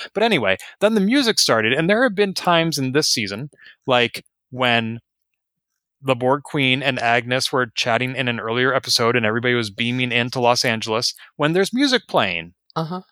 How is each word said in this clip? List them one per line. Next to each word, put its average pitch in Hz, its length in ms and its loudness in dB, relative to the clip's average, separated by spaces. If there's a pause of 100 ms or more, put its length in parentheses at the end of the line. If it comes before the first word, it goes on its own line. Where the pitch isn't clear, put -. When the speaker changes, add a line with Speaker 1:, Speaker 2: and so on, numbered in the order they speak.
(120)
Speaker 1:
But 202 100 -2
anyway, 123 360 2 (220)
then 214 140 2
the 208 60 2
music 226 380 2
started, 113 340 2
and 160 160 0
there 214 140 2
have 233 120 0
been 196 200 0
times 165 420 2
in 131 160 -2
this 151 160 2
season, 110 400 -4 (380)
like, 123 400 2 (240)
when 117 500 0 (1000)
the 131 120 2
Borg 127 280 0
Queen 135 400 0
and 127 160 0
Agnes 120 520 0
were 131 140 0 (100)
chatting 127 400 0
in 123 140 -4
an 117 120 -2
earlier 123 340 0
episode 120 420 0
and 117 80 0
everybody 117 300 0
was 113 160 -2
beaming 120 420 -4
into 120 260 -2
Los 120 240 2
Angeles, 113 520 -2 (220)
when 156 180 0
there's 190 180 0
music 254 340 0
playing. 90 460 -2 (240)
Speaker 2:
Uh-huh. 165 240 -6 (120)